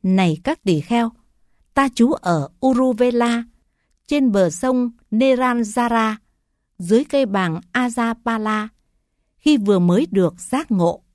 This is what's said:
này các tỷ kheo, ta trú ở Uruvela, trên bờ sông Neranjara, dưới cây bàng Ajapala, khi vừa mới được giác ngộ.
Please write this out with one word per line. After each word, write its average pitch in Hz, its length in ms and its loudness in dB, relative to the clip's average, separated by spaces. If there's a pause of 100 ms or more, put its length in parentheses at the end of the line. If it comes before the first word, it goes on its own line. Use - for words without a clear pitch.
này 185 400 2
các 311 200 -6
tỷ 165 180 0
kheo, 233 300 -2 (600)
ta 269 220 0
trú 240 160 4
ở 160 380 -2 (160)
Uruvela, 240 760 0 (640)
trên 269 240 0
bờ 190 180 2
sông 247 420 -2 (200)
Neranjara, 240 1040 0 (640)
dưới 214 260 2
cây 277 220 0
bàng 185 360 -2 (120)
Ajapala, 226 960 -4 (680)
khi 285 200 2
vừa 202 220 2
mới 175 320 2
được 185 300 0
giác 285 300 -6
ngộ. 170 320 -2 (120)